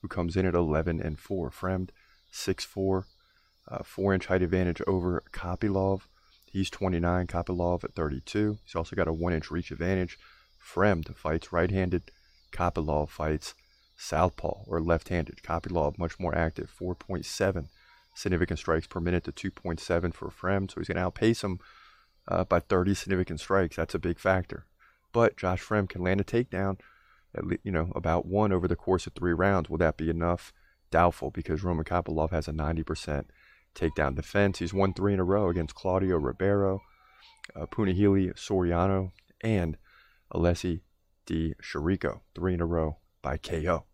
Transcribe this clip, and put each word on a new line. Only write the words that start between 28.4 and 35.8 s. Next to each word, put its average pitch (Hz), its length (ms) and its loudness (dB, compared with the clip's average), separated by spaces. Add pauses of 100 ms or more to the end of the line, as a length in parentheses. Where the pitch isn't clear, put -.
over 90 160 2
the 85 80 0
course - 320 0
of - 60 -16
three 87 180 0
rounds. 90 360 2
Will 80 100 -4
that 80 180 4
be 80 120 -2
enough? 85 440 -2 (400)
Doubtful, 85 400 4
because 78 320 -4
Roman 82 200 0
Kopylov 82 460 0
has 80 160 -2
a 78 60 -6
ninety 80 320 -2
percent 73 460 -4 (440)
takedown 78 400 0
defense. 101 460 0
He's 87 120 -4
won 98 220 2
three 101 180 2
in 98 60 2
a 92 60 2
row 98 240 2
against 85 260 -2
Claudio 92 420 2